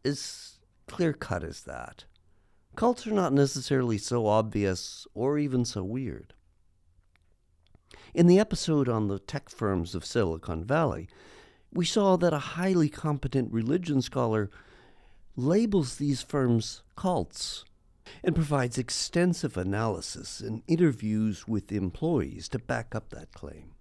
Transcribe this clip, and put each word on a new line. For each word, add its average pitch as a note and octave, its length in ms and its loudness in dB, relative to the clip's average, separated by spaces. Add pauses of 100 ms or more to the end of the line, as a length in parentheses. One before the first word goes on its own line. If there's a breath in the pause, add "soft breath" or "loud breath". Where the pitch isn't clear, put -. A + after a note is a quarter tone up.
as - 540 -6 (300)
clear-cut - 560 -2
as E2 180 -12
that. - 440 -14 (680)
Cults A#3+ 300 0
are G#3+ 80 -2
not F3+ 180 2
necessarily C3 680 2
so A#2+ 260 -2
obvious G#2 880 0
or C3+ 240 0
even C3 260 0
so G2+ 200 -4
weird. G#2+ 500 -8 (1800 loud breath)
In E3+ 100 8
the F3+ 140 10
episode D3+ 500 2
on A2 180 2
the G2 120 -2
tech - 280 -8
firms F#2 460 -2
of E2+ 100 -6
Silicon E2 600 -2
Valley, B2+ 420 0 (640 loud breath)
we E3+ 140 0
saw G3 320 4
that F3 160 4
a D3 60 -2
highly E3+ 500 2
competent C3+ 640 -2
religion C#3 480 0
scholar A2 480 0 (840 soft breath)
labels F3 600 2
these C#3 260 -2
firms A#2+ 580 0 (140)
cults - 680 -4 (600 loud breath)
and F3+ 100 4
provides C#3 460 0
extensive E3+ 760 -2
analysis G2 840 -4
and A2 260 -8
interviews A2 840 2
with G#2+ 240 -2
employees G2+ 800 -2
to B2+ 80 -6
back A#2 380 -6
up - 160 -8
that - 220 -16
claim. D2 480 -16